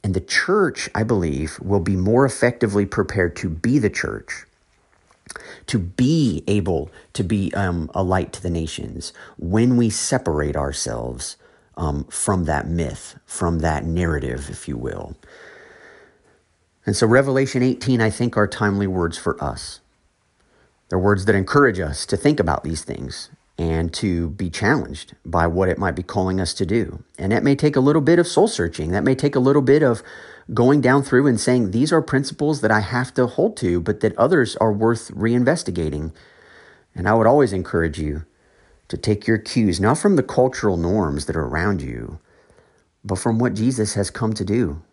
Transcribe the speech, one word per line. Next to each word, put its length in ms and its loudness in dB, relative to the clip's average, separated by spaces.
And 100 -2
the 60 0
church, 760 0
I 80 0
believe, 560 -2
will 180 -2
be 160 0
more 320 4
effectively 580 0
prepared 520 -2
to 120 -4
be 300 0
the 100 2
church, 580 -8
to 100 0
be 720 0
able 420 0
to 100 -2
be, 320 0
um, 400 -2
a 80 0
light 300 0
to 100 -14
the 80 -4
nations 600 -6
when 380 2
we 120 4
separate 680 -2
ourselves, 800 -6
um, 340 -4
from 340 -2
that 240 -2
myth, 560 -6
from 360 -2
that 260 -2
narrative, 640 -2
if 180 -14
you 80 -6
will. 400 -10
And 100 0
so 120 2
Revelation 560 2
eighteen, 380 0
I 100 2
think, 260 -2
are 120 2
timely 380 0
words 300 -2
for 260 -4
us. 380 -8
They're 100 -2
words 260 2
that 100 4
encourage 460 4
us 260 -6
to 100 0
think 220 2
about 260 0
these 180 -6
things 480 -12
and 380 -2
to 360 -2
be 200 -6
challenged 640 -2
by 220 2
what 220 2
it 100 -2
might 180 -2
be 60 -6
calling 380 -2
us 140 -2
to 120 -4
do. 360 -2
And 140 -2
that 100 2
may 120 4
take 220 2
a 40 4
little 220 4
bit 160 6
of 80 4
soul 220 4
searching. 420 -4
That 140 -2
may 100 4
take 200 0
a 60 2
little 220 4
bit 200 6
of 200 2
going 300 4
down 200 4
through 240 4
and 140 2
saying, 300 2
"These 200 2
are 120 4
principles 580 -2
that 100 0
I 100 4
have 340 -4
to 120 2
hold 320 0
to, 220 0
but 200 -4
that 180 0
others 380 2
are 160 2
worth 420 0
reinvestigating." 960 0
And 140 -2
I 60 4
would 120 4
always 280 4
encourage 440 -2
you 280 -6
to 100 -8
take 280 -2
your 120 2
cues, 420 0
not 160 2
from 200 2
the 60 2
cultural 540 0
norms 480 0
that 120 -4
are 100 -2
around 340 -2
you, 380 -10
but 160 -2
from 200 0
what 160 2
Jesus 400 0
has 160 -2
come 240 -2
to 100 -6
do 380 -2